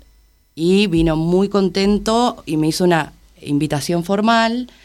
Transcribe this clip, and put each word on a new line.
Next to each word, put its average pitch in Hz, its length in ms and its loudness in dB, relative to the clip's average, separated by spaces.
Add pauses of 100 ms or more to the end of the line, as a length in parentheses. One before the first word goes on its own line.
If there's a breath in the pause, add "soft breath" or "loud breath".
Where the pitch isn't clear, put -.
(540)
y 185 320 2
vino 165 300 0
muy 180 340 0
contento 202 960 0
y 156 120 -4
me 156 100 0
hizo 160 160 -2
una 165 280 0 (300)
invitación 151 640 -2
formal 226 680 0 (160 soft breath)